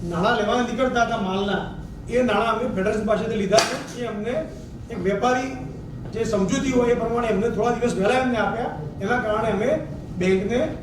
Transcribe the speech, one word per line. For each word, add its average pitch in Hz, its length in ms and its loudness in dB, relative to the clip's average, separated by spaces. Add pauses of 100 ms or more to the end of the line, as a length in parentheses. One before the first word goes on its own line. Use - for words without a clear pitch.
(100)
નાણાં 196 300 2
લેવાના 233 300 2
નીકળતા 240 360 2
હતા 226 220 -2
માલના, 196 340 0 (460)
એ 240 140 2
નાણાં 220 320 2
અમે 233 100 -2 (120)
ફેડરેશન 208 340 0
પાસેથી 202 320 0
લીધા 196 260 6
છે. 254 80 -4 (260)
એ 240 100 -4
અમને 214 220 -4 (580)
એક 220 140 -6
વેપારી 247 440 2 (640)
જે 220 160 0
સમજૂતી 254 460 2
હોય 240 160 4
એ 240 80 2
પ્રમાણે 233 320 0
એમને 202 240 2
થોડા 233 220 2
દિવસ 240 200 0
વહેલા 240 240 4
એમને 240 220 2
આપ્યા, - 280 -2 (300)
એના 240 220 0
કારણે 220 320 0
અમે 233 120 2 (520)
બેંકને 190 400 2 (220)